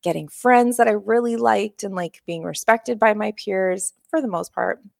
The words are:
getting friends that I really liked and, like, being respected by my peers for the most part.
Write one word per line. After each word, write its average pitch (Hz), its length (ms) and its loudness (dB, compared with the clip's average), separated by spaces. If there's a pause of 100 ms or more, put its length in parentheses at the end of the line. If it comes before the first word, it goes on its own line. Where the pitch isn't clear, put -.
getting 160 260 -4
friends 247 500 4
that 233 100 4
I 220 40 2
really 226 440 0
liked 214 480 0
and, 196 120 -8
like, 175 300 -8
being 165 180 -8
respected 226 540 -2
by 220 160 4
my 214 180 -4
peers 190 600 -4 (180)
for 320 120 0
the 247 60 -4
most 170 260 -6
part. - 260 -2 (200)